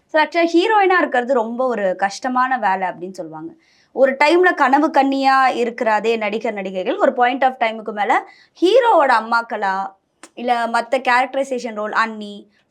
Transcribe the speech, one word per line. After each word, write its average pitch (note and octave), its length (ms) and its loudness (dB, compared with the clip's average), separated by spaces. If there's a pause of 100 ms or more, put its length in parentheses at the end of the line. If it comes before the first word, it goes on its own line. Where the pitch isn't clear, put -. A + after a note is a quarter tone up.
சார், D#4 220 0
actually E4+ 200 0
ஹீரோயினா F#4 500 2
இருக்கிறது B3+ 360 0
ரொம்ப A#3+ 340 -2
ஒரு G3+ 280 -2
கஷ்டமான B3+ 640 -2
வேலை F#3+ 280 -2
அப்படின்னு F3 240 -10
சொல்லுவாங்க. D#3+ 400 -14 (440)
ஒரு C4 160 4
டைம்ல E4 440 4
கனவு C#4+ 360 2
கன்னியா C4+ 580 2
இருக்கிற A#3 440 -2
அதே A3 240 0
நடிகர், G#3+ 360 -4
நடிகைகள் F#3+ 440 -6
ஒரு D4+ 160 2
point B3 300 0
of B3+ 160 2
டைமுக்கு A3 340 -4
மேல G#3+ 340 0 (340)
ஹீரோவோட F#4+ 500 4
அம்மாக்களா, A3+ 640 -2 (600)
இல்ல A#3+ 320 0
மத்த A#3 320 -4
கேரக்டரைசேஷன் B3+ 760 -2
ரோல், G#3+ 160 -6
அண்ணி, G#3+ 440 -4 (360)